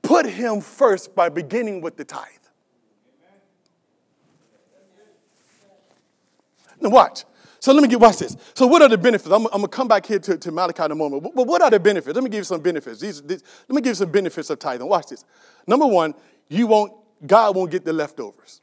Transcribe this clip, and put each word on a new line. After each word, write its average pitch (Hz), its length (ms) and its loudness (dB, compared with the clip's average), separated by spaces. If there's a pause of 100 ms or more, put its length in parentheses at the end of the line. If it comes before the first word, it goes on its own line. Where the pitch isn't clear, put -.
put 320 220 2
him 214 360 -6
first 208 540 -2
by 175 160 2
beginning 185 500 -6
with 160 160 -12
the 151 80 -14
tithe. - 240 -16 (4000)
Now 226 120 -2
watch. 226 340 4 (340)
So 269 140 2
let 294 100 6
me 277 60 4
get, 240 100 0
watch 220 200 6
this. - 180 -8 (160)
So 262 140 2
what 320 160 6
are 277 60 8
the 226 100 4
benefits? 190 340 0
I'm, 220 140 2
I'm 220 60 -6
gonna 202 160 -4
come 254 200 -6
back 202 160 2
here 208 140 -4
to, 185 180 -4
to 165 160 -12
Malachi 170 320 -4
in 151 60 -4
a 147 40 -8
moment. 147 280 -6
But, 330 120 -14
but 254 120 0
what 339 160 2
are 294 80 4
the 214 100 4
benefits? 175 340 0
Let 247 80 -2
me 262 60 -6
give 208 120 -6
you 185 40 -10
some 170 160 -6
benefits. 143 400 -6
These, 165 220 -10
these, 156 200 -10 (240)
let 254 80 -8
me 285 60 0
give 240 120 -2
you - 20 -4
some 175 180 -6
benefits 175 380 -4
of 151 80 -6
tithing. 127 280 -8
Watch 175 200 -2
this. - 180 -20 (420)
Number 277 200 2
one, 170 280 0 (360)
you 208 160 0
won't, 208 260 0 (340)
God 208 300 4
won't 185 140 -4
get 175 160 -6
the 160 80 -4
leftovers. 139 680 -10